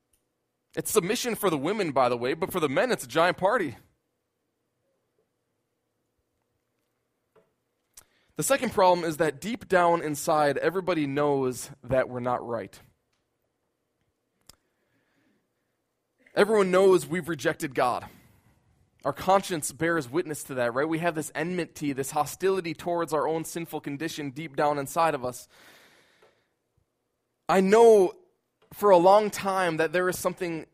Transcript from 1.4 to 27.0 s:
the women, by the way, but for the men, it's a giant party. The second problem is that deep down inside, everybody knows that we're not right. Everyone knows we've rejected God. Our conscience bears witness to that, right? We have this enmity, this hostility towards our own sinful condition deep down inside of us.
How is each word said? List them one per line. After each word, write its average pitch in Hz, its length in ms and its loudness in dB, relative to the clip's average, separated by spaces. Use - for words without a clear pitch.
the 160 80 -2
women, 170 340 -4
by 127 180 2
the 123 80 -2
way, 123 160 -2
but 165 180 -8
for 185 80 -4
the 151 100 0
men, 202 220 0
it's 175 140 -6
a - 20 -16
giant 160 300 0
party. 202 400 -2
The 151 80 -6
second 262 280 0
problem 180 320 4
is 160 140 -4
that 151 240 -2
deep 226 260 -8
down 170 360 2
inside, 151 560 0
everybody 165 480 -2
knows 139 640 -2
that 131 260 0
we're 123 120 -8
not 123 260 -4
right. 113 340 -8
Everyone 202 340 4
knows 185 380 6
we've 165 200 -6
rejected 156 460 -4
God. 120 340 -2
Our 139 100 -4
conscience 185 580 0
bears 160 360 -4
witness 151 360 -6
to 147 100 -12
that, 120 220 -2
right? 147 120 0
We 160 120 -4
have 175 160 -2
this 151 180 -8
enmity, 160 600 -6
this 131 180 -8
hostility 165 640 -4
towards 170 360 -6
our 143 160 0
own 160 160 -4
sinful 160 380 -10
condition 147 480 -8
deep 139 260 -12
down 147 220 0
inside 156 380 0
of 123 100 -6
us. 123 220 -10